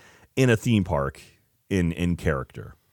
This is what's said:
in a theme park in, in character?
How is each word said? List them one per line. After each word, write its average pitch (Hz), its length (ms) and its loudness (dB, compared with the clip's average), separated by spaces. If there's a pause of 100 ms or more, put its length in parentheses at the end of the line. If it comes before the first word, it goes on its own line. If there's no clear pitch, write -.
(340)
in 131 140 2
a 110 80 4
theme 107 280 2
park 71 360 -4 (480)
in, 90 240 2
in 87 240 -2
character? - 580 -4 (180)